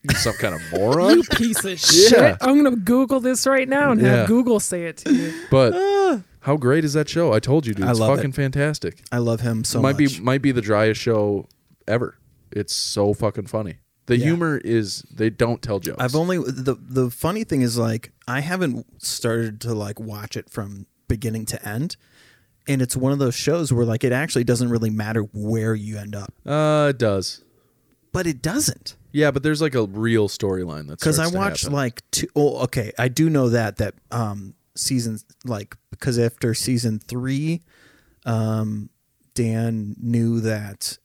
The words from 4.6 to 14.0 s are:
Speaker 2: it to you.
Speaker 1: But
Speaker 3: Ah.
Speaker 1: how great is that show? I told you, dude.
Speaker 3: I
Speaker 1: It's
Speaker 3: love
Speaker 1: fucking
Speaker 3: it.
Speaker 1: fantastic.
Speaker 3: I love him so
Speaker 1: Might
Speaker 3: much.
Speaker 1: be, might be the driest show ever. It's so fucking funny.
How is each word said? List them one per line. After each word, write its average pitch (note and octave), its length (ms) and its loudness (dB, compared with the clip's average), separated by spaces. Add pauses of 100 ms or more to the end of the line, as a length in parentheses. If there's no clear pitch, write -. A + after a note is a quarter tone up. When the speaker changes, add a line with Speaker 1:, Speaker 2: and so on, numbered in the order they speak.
Speaker 2:
it D#3+ 120 -10
to - 160 0
you. - 180 0 (200)
Speaker 1:
But C3+ 240 6
Speaker 3:
Ah. F#4+ 460 2 (180)
Speaker 1:
how C#3+ 180 0
great C#3+ 260 2
is C#3+ 100 -2
that D3+ 140 0
show? D#3+ 240 0
I A2 80 4
told C#3 280 2
you, G#2+ 80 -2
dude. G2+ 100 -2
Speaker 3:
I B2 60 2
Speaker 1:
It's A2+ 80 2
Speaker 3:
love A2+ 160 4
Speaker 1:
fucking C3+ 160 -2
Speaker 3:
it. - 40 -10
Speaker 1:
fantastic. C#3+ 760 -2
Speaker 3:
I B2 80 -2
love A#2 220 0
him A2+ 220 -2
so - 200 -2
Speaker 1:
Might C#3 160 2
Speaker 3:
much. C#3 180 2
Speaker 1:
be, - 60 -12
might C3 180 2
be C#3+ 100 2
the A#2+ 100 0
driest G#2+ 380 2
show G#2 480 0 (400)
ever. A#2 300 -2 (340)
It's G#2 220 -6
so G#2 400 0
fucking G2+ 320 -4
funny. G#2+ 320 -8 (300)